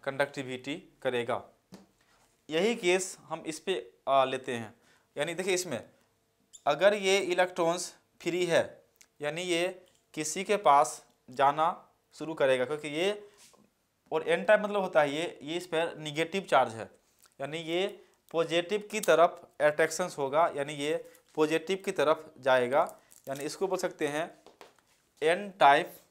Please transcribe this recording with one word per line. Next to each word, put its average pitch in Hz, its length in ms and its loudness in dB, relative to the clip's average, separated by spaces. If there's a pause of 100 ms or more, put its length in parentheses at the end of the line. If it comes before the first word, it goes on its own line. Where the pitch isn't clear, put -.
कंडक्टिविटी 135 720 -6 (260)
करेगा। 120 400 -4 (1080)
यही 185 260 0
केस 180 460 0
हम 160 260 -12
इस 156 120 -10
पे, - 320 -6 (160)
आ, 135 180 4
लेते 131 280 -6
हैं। 113 200 -8 (420)
यानी 151 180 -4
देखिए, 185 200 -4
इसमें 175 360 -6 (760)
अगर 160 280 4
ये 196 260 2
इलेक्ट्रॉन्स 180 720 -2 (280)
फ्री 175 240 -2
है, 156 180 2 (580)
यानी 151 200 -6
ये 175 260 0 (460)
किसी 156 300 -6
के 202 160 0
पास 151 420 4 (280)
जाना 139 380 2 (480)
शुरू 156 180 -8
करेगा, 131 320 2
क्योंकि 151 220 -8
ये, 185 420 -4 (840)
और 156 180 -4
एन 175 140 2
टाइप 208 180 6
मतलब 208 200 -2
होता 175 200 2
है 143 120 2
ये, 160 300 -6
ये 156 140 -6
इस 180 80 -8
पर 165 320 -4
नेगेटिव 156 520 -4
चार्ज 127 240 4
है, 110 160 -12 (500)
यानी 143 180 -8
ये 170 300 -2 (440)
पॉजिटिव 175 600 -2
की 214 100 -4
तरफ 170 400 4 (200)
अट्रैक्शंस 156 560 0
होगा, 147 380 2
यानी 143 180 -6
ये 147 200 -4 (440)
पॉजिटिव 160 480 0
की 196 60 -4
तरफ 151 480 0
जाएगा। 131 480 2 (400)
यानी 135 160 -8
इसको 156 240 -6
बोल 185 100 -2
सकते 180 300 -4
हैं 151 220 -4 (920)
एन 180 280 0 (100)
टाइप 151 360 6 (160)